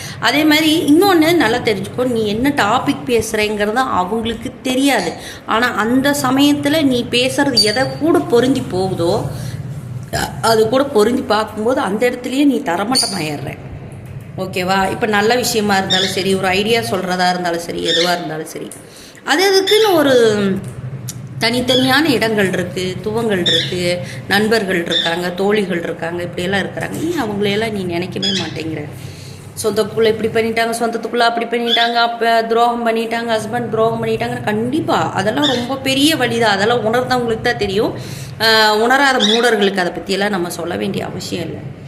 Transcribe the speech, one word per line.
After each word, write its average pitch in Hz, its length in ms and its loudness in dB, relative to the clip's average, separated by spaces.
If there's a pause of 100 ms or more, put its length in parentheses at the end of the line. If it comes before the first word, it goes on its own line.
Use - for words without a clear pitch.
(200)
அதே 269 240 2
மாதிரி 311 380 4
இன்னொன்னு 330 540 4
நல்லா 240 220 4
தெரிஞ்சுக்கோ, 226 500 -2
நீ 226 200 0
என்ன 226 220 0
டாபிக் 262 560 0
பேசுறேங்கிறது 214 680 0
அவங்களுக்கு 226 800 -2 (100)
தெரியாது. 254 520 0 (320)
ஆனா 233 260 2
அந்த 254 500 2
சமயத்துல 285 600 2
நீ 254 300 2
பேசுறது 254 500 2
எதை 220 220 2 (160)
கூட 339 200 4
பொருந்தி 254 500 2
போகுதோ, 185 600 0 (1120)
அது 220 280 4
கூட 262 140 4
பொருந்தி 240 380 2
பார்க்கும்போது 214 580 0
அந்த 220 300 0
இடத்துலயே 254 360 0
நீ 254 140 4
தரமட்டமாயிடுற. 190 1000 -4 (800)
ஓகேவா? 190 540 0
இப்ப - 140 -4
நல்ல 214 300 4
விஷயமா 208 420 2
இருந்தாலும் 190 320 0
சரி, 190 260 0
ஒரு 190 120 0
ஐடியா 208 340 2
சொல்றதா 185 480 0
இருந்தாலும் 175 320 -2
சரி, 175 180 -8
எதுவா 175 320 0
இருந்தாலும் 160 340 -4
சரி, - 220 -12 (560)
அது 320 240 2
அதுக்குன்னு 403 460 4
ஒரு 233 540 4 (920)
தனித்தனியான 254 680 2
இடங்கள் 214 380 2
இருக்கு, 180 540 -4
துவங்கள் 214 400 -2
இருக்கு, 180 580 0 (280)
நண்பர்கள் 196 580 2
இருக்காங்க, 170 440 -2
தோழிகள் 190 540 0
இருக்காங்க, 170 400 -6
இப்படியெல்லாம் 180 380 -4
இருக்கிறாங்க. 165 280 -6
நீ 339 300 -4
அவங்களையெல்லாம் 208 520 -2
நீ 202 120 -4
நினைக்கவே 180 440 -4
மாட்டேங்கிற. 160 580 -6 (800)
சொந்தத்துக்குள்ள 214 580 2
இப்படி 220 60 0
பண்ணிட்டாங்க, 226 520 0
சொந்தத்துக்குள்ள 226 380 -2
அப்படி 233 280 2
பண்ணிட்டாங்க, 233 480 0
அப்ப 233 500 2
துரோகம் 233 440 2
பண்ணிட்டாங்க, 226 520 0
ஹஸ்பண்ட் 220 300 -4
துரோகம் 226 360 0
பண்ணிட்டாங்கன்னு 233 380 -2
கண்டிப்பா 240 680 0
அதெல்லாம் 220 340 0
ரொம்ப 247 320 -2
பெரிய 269 380 2
வலிதான். 233 380 2
அதெல்லாம் 214 400 0
உணர்ந்தவங்களுக்கு 247 480 0
தான் 240 160 0
தெரியும். 202 360 0 (480)
ஆ, 220 340 4
உணராத 254 500 4
மூடர்களுக்கு 214 520 2
அதை 175 140 0
பத்தியெல்லாம் 190 380 -2
நம்ம 175 200 -2
சொல்ல 170 260 -6
வேண்டிய 202 300 -4
அவசியம் - 380 -6
இல்லை. - 160 -8 (280)